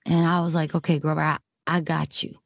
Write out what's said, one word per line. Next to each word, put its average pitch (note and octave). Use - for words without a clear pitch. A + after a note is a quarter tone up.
And E3+
I F3
was E3+
like, D#3
Okay, D#3+
Grover, D#3
I, D#3
I E3+
got D#3
you. -